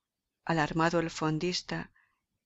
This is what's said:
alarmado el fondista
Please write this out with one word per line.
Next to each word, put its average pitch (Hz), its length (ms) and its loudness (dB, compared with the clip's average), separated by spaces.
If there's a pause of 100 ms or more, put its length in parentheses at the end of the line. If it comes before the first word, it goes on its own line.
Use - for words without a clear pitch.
(440)
alarmado 165 560 2
el 165 100 0
fondista 160 840 -2 (520)